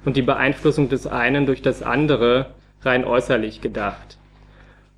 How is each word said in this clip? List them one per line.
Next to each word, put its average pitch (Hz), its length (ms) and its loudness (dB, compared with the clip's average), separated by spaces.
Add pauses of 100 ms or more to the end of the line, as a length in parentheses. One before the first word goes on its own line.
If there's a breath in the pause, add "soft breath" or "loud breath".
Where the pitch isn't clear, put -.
und 139 120 0
die 135 40 2
Beeinflussung 135 680 0
des 127 180 -4
einen 127 380 0
durch 131 160 0
das - 220 0
andere 127 640 2 (340 soft breath)
rein 127 240 2
äußerlich 117 560 0
gedacht. 107 560 -8 (800 soft breath)